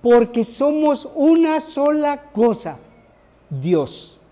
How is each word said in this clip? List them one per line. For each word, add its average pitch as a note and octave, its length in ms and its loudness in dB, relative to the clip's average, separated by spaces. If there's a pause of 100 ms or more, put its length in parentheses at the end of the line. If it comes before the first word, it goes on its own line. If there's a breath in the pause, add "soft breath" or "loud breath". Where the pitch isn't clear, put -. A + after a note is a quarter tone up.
porque A#3 420 2
somos D4 720 -2
una D#4+ 460 2
sola D4 720 -2
cosa, G3+ 460 -2 (720)
Dios. D3 680 -4 (140)